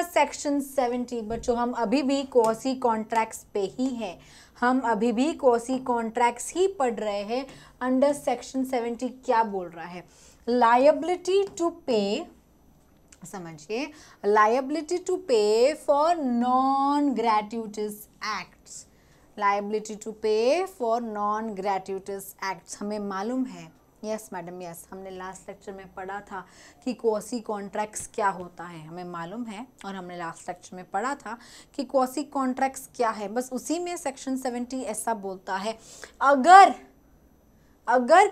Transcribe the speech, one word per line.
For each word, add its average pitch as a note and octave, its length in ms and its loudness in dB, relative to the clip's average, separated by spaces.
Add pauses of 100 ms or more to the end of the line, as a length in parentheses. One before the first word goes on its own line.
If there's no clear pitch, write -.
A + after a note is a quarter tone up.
(140)
section C#4+ 480 0
seventy, B3 680 -4
बच्चों, A#3 300 -2
हम A#3+ 140 0 (120)
अभी B3+ 200 2
भी C#4 200 0 (120)
quasi A3+ 400 4 (100)
contracts A3+ 580 -2 (100)
पे G#3+ 60 -2 (180)
ही B3+ 180 0
हैं, G3+ 220 -8 (420)
हम B3+ 200 2 (120)
अभी A3+ 200 2
भी B3+ 200 2 (120)
quasi B3 340 2 (120)
contracts A#3 680 -2
ही F4+ 120 2 (120)
पढ़ B3 140 0
रहे G#3 300 -4
हैं। A#3+ 220 -4 (420)
Under C4 280 4
section C4 560 -4
seventy A#3 380 -4 (160)
क्या A3+ 180 4
बोल G3 240 -4
रहा E3+ 180 -14
है, F3 180 -14 (440)
liability C#4 920 4 (240)
to E4+ 100 2 (180)
pay, A3 360 0 (1040)
समझिए, F#3+ 560 -8 (380)
liability C4 760 2 (100)
to F#4 80 0 (120)
pay A3+ 440 4 (120)
for D4+ 320 4
non C4+ 1040 0
gratuitous G#3+ 720 -2 (380)
acts, - 420 -14 (640)
liability G#3 680 0
to A3 100 -10 (140)
pay B3 380 2 (120)
for A#3 240 0
non G#3+ 600 -4
gratuitous F#3+ 680 -6 (220)
acts - 280 -14
हमें G#3 200 -6
मालूम G#3 460 -4
है। F3+ 220 -12 (380)
यस G#3+ 280 -8
मैडम, F3+ 280 -10
यस, E3+ 300 -14
हमने F#3+ 200 -14
लास्ट F#3 380 -14
लेक्चर G3 240 -14
में F#3+ 200 -18
पढ़ा G3 260 -10 (120)
था F#3 140 -10 (380)
कि B3+ 100 -4 (100)
quasi G#3+ 460 -2
contracts G#3 560 -8 (100)
क्या G3+ 140 0
होता F3+ 340 -8
है, E3 240 -16
हमें F3 160 -12
मालूम F3 420 -10
है A3 200 -12 (200)
और G3 100 -8
हमने F3+ 220 -12
लास्ट E3 320 -10
लेक्चर F3 260 -16
में F3+ 180 -14
पढ़ा A#3 220 -2
था A#3 220 -12 (380)
कि C#4 80 -4 (120)
quasi C4 280 2 (140)
contracts C4 580 -2
क्या A#3 140 2
है। G#3+ 240 -6
बस B3 200 -4
उसी D4 260 -4
में F4 180 -4
सेक्शन C4+ 400 -6
सेवेंटी A#3+ 440 -6
ऐसा G#3 320 -4
बोलता F#3+ 420 -6
है, G#3+ 220 -4 (440)
अगर, C#4+ 520 10 (1120)
अगर C4 440 8